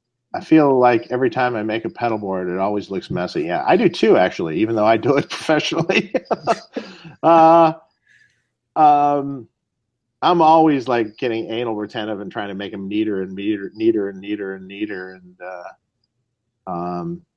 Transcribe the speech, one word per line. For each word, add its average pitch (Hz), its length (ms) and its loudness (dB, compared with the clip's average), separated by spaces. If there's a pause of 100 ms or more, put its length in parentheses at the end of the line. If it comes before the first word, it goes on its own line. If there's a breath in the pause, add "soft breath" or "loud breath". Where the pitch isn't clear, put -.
(360)
I - 80 -8
feel 143 360 6
like 123 320 4
every 127 180 0
time 123 260 -2
I 107 80 -4
make 110 220 -4
a 107 40 -6
pedalboard, 95 600 -4
it 92 80 -4
always 98 300 -4
looks 95 220 -8
messy. 90 320 -4
Yeah, 80 220 -4
I 175 120 4
do 214 100 4
too, 208 300 2
actually, 90 420 0
even 110 160 0
though 104 100 0
I 113 120 4
do 120 200 0
it 139 120 -2
<laughs> - 0 -
professionally. - 880 -2
<laughs> - 40 -16 (1000 loud breath)
Uh, 165 500 6 (1040)
um, 143 720 2 (760)
I'm 170 200 4
always, 156 480 4
like, 117 280 0
getting 113 340 -4
anal 117 240 -4
retentive 107 440 -8
and 98 100 -12
trying 101 200 -8
to 98 40 -10
make 98 200 -10
'em 98 160 -10
neater 107 320 -2
and 95 120 -8
neater, 101 420 -6
neater 107 340 0
and 98 100 -14
neater 101 360 -8
and 95 120 -16
neater. 98 440 -10
And, 92 300 -20
uh, - 1300 -18
um, 87 500 -8 (160)